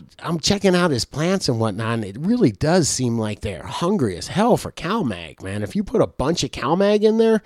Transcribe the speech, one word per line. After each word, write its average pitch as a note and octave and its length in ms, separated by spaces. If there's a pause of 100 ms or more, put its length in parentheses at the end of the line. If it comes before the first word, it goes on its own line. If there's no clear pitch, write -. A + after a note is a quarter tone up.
(200)
I'm E3 220
checking G3 340
out F3 160
his A#2+ 140
plants F3 420
and B2 100
whatnot, A2 420
and A2 40
it G2 160
really G3 320
does D3+ 380
seem A#2+ 280
like G#2+ 220
they're F#2 240
hungry B2+ 540
as E2+ 100
hell G#3+ 300
for - 160
CalMag, A2+ 680
man. G2+ 220
If G2 100
you G3+ 120
put G#3 160
a B2 60
bunch C#3+ 360
of C3+ 80
CalMag G3+ 520
in A3 140
there, A3+ 280